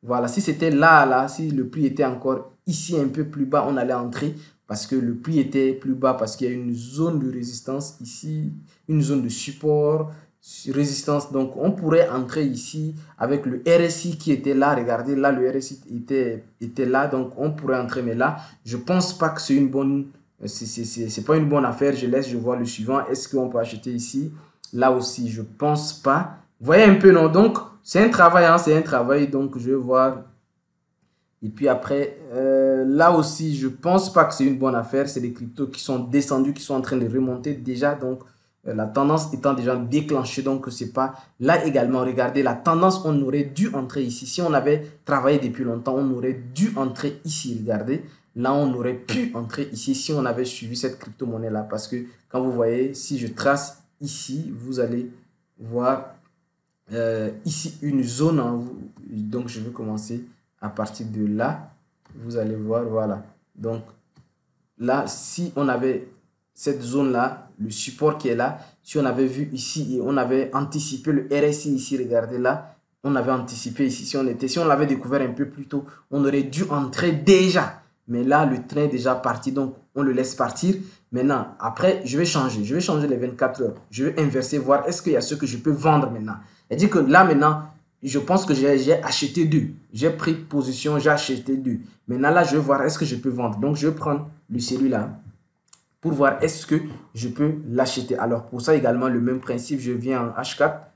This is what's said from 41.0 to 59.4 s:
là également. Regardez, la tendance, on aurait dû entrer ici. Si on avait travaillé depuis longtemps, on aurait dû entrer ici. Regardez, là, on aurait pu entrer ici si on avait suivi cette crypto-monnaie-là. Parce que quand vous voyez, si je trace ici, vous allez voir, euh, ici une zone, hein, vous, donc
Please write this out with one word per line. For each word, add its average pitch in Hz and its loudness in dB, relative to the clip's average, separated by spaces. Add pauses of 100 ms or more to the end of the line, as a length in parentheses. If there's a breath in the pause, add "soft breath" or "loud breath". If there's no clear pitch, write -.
là 160 4
également. 131 2
Regardez, 127 0
la 123 2
tendance, 175 2
on 147 2
aurait 143 0
dû 156 -2
entrer 131 -4
ici. 120 -6
Si - -6
on 165 0
avait 147 2 (160 loud breath)
travaillé 139 2
depuis 123 -4
longtemps, 120 -2
on 139 0
aurait 127 -4 (140)
dû 196 0
entrer 135 -4
ici. 123 -6
Regardez, 113 -2 (320 loud breath)
là, 127 0
on 143 2
aurait 123 -2
pu - -4
entrer 117 -6
ici - -4
si 135 -4
on 135 0
avait 123 0
suivi 120 -8
cette 127 -4
crypto-monnaie-là. 110 -6
Parce 107 -8
que 127 -6 (320 loud breath)
quand 127 -4
vous 131 -2
voyez, 120 0
si - -6
je 120 -4
trace 139 -2 (160)
ici, 143 -8
vous 127 -8
allez 120 -2 (480)
voir, 120 -2 (800)
euh, 113 -2 (120)
ici - -6
une 139 0
zone, 143 2
hein, 120 -2
vous, 123 -8 (300)
donc 110 -6